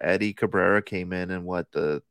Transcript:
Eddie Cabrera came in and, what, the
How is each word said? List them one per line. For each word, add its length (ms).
Eddie 300
Cabrera 480
came 320
in 180
and, 140
what, 260
the 400